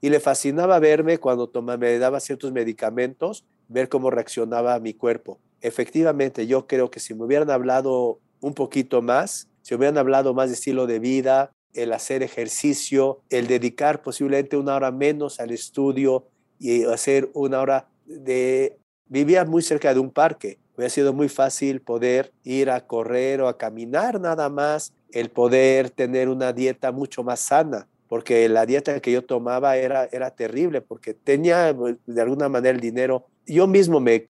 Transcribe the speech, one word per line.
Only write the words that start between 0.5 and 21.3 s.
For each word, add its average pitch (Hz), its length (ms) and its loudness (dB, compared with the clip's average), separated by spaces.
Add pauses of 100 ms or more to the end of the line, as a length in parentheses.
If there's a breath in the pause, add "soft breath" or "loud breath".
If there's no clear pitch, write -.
verme 156 400 4
cuando 123 300 -2
toma-, 120 280 -6
me 120 220 2
daba 131 220 0
ciertos 135 320 -8
medicamentos, 123 920 -4 (240)
ver 127 200 -2
cómo 131 220 0
reaccionaba 117 680 -2
mi 113 160 -8
cuerpo. - 460 -4 (200)
Efectivamente, 135 840 -2
yo 131 220 0
creo 127 220 0
que 120 100 -16
si - 140 -12
me 110 100 -10
hubieran 147 260 0
hablado 127 720 0 (200)
un 143 140 -6
poquito 131 480 -2
más, 127 460 -2 (140)
si - 120 -8
hubieran 143 240 2
hablado 135 360 2
más 131 160 0
de 123 40 -4
estilo 131 320 -2
de 117 140 -2
vida, 131 500 0 (220)
el 117 200 -4
hacer 131 320 -4
ejercicio, 135 1040 0
el 123 180 0
dedicar 127 560 0
posiblemente 139 540 -2
una 139 180 0
hora 135 160 0
menos 143 480 -2
al 117 140 -8
estudio 131 760 0 (320)
y 120 240 0
hacer 135 500 0
una 135 280 -2
hora 135 280 0 (180)
de... 131 680 -2 (300)
Vivía 151 380 4
muy 160 180 0
cerca 147 320 2
de 127 60 4
un 131 100 -2
parque. 147 480 0 (160)
Hubiera 123 160 -4
sido 139 220 2
muy 143 160 0
fácil 135 520 -2